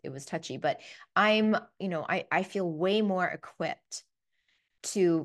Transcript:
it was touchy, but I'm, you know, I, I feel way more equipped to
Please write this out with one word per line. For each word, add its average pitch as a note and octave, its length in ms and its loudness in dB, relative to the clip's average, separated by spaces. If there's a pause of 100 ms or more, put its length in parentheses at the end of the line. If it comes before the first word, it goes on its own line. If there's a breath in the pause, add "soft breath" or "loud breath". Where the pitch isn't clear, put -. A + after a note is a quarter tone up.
it - 60 -8
was C3+ 160 -12
touchy, D#3 320 -8
but - 240 -2 (340 loud breath)
I'm, G#3+ 420 4 (220)
you G3 100 -4
know, D#3+ 200 -4
I, E3+ 240 -2
I F3 100 2
feel F#3+ 280 -2
way F#3 320 2
more F#3 240 0
equipped - 800 -8 (800)
to E3+ 420 2